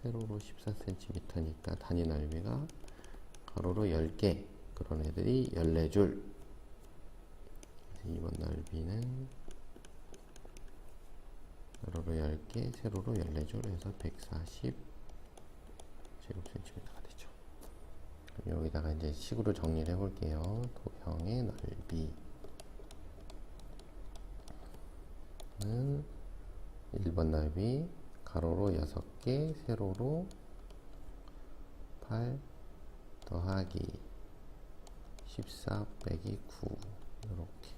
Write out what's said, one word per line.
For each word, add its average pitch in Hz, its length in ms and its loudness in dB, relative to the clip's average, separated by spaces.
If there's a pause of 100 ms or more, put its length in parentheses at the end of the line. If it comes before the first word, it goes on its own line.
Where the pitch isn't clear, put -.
세로로 113 380 0
십사 - 320 -2
센티미터니까 85 1040 0
단위 87 260 4
넓이가 82 640 2 (800)
가로로 90 440 4
열 80 260 6
개, 92 280 8 (300)
그런 78 300 2
애들이 90 500 6
열네 82 360 8
줄. 98 300 8 (1700)
그래서 - 160 -4
이 82 120 0
번 82 180 2
넓이는 85 880 0 (2500)
가로로 82 340 2
열 78 300 4
개, 120 240 2
세로로 107 440 2
열네 76 300 4
줄 104 200 0
해서 98 320 0
백사십 - 760 -2 (1500)
제곱센티미터가 - 800 -6
되죠. - 260 -8 (1080)
그럼 82 240 -2
여기다가 80 340 2
이제 78 200 2
식으로 107 400 4
정리를 80 420 4
해볼게요. 92 680 2 (420)
도형의 92 400 2
넓이는 - 840 -2 (3250)
는 131 440 2 (880)
일 90 220 2
번 82 160 8
넓이 92 580 6 (360)
가로로 85 520 6
여섯 78 260 2 (180)
개, 147 340 4 (120)
세로로 117 600 2 (1800)
팔 120 360 2 (840)
더하기 92 720 2 (1300)
십사 104 600 -2 (180)
빼기 92 340 0 (100)
구, - 200 -4 (600)
요렇게. - 500 -4